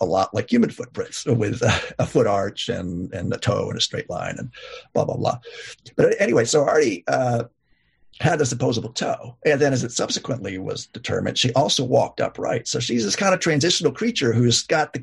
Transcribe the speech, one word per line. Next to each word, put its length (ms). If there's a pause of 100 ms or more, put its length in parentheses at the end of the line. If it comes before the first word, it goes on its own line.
a 40
lot 280
like 180
human 200
footprints 560
with 340
a, 380
a 80
foot 180
arch 440
and, 440
and 180
a 60
toe 320
in 80
a 20
straight 300
line 300
and 100 (460)
blah, 100
blah, 100
blah. 220 (580)
But 240
anyway, 260
so 180
Artie, 440
uh, 360 (760)
had 200
this 120
opposable 420
toe. 520
And 160
then 120
as 100
it 80
subsequently 640
was 300
determined, 500
she 160
also 300
walked 360
upright. 480
So 120
she's 260
this 100
kind 160
of 80
transitional 520
creature 420
who's 300
got 300
the 100